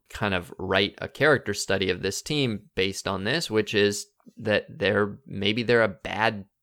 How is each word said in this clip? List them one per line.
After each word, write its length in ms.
kind 240
of 240
write 400
a 100
character 460
study 360
of 120
this 200
team 420
based 320
on 160
this, 260
which 240
is 340
that 340
they're, 560
maybe 380
they're 200
a 40
bad 560